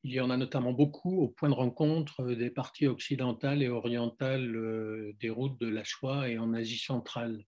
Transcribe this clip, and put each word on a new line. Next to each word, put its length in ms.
Il 100
y 80
en 80
a 80
notamment 380
beaucoup 480
au 60
point 200
de 60
rencontre 800
des 160
parties 360
occidentales 760
et 80
orientales, 840
euh, 680
des 100
routes 280
de 100
la 180
soie 420
et 80
en 160
Asie 260
centrale 680